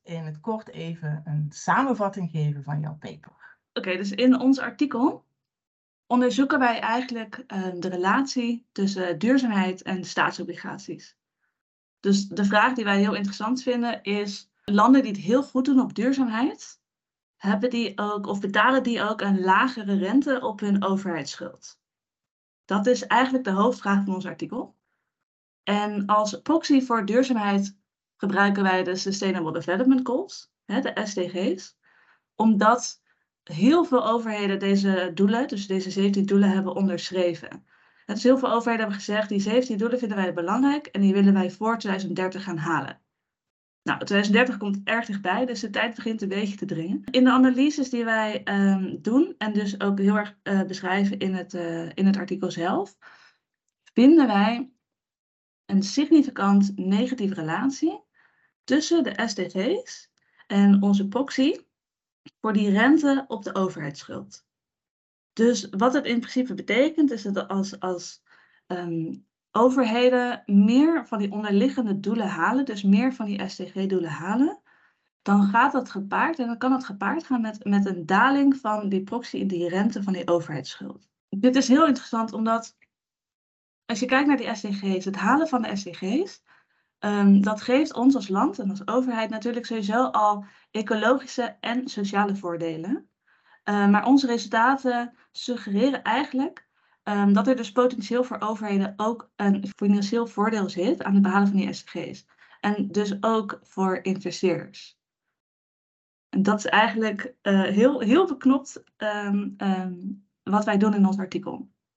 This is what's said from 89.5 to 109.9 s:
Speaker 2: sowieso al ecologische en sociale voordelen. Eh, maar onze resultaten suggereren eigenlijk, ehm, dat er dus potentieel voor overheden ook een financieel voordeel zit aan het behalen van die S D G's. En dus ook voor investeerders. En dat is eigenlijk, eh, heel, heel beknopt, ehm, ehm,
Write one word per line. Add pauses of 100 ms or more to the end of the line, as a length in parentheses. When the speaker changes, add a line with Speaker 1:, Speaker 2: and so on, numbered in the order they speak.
Speaker 2:
sowieso
al (260)
ecologische
en
sociale
voordelen. (540)
Eh,
maar
onze
resultaten (180)
suggereren
eigenlijk, (360)
ehm,
dat
er
dus
potentieel
voor
overheden
ook
een
financieel
voordeel
zit
aan
het
behalen
van
die
S
D
G's. (340)
En
dus
ook
voor
investeerders. (1300)
En
dat
is
eigenlijk,
eh,
heel,
heel
beknopt, (140)
ehm,
ehm, (500)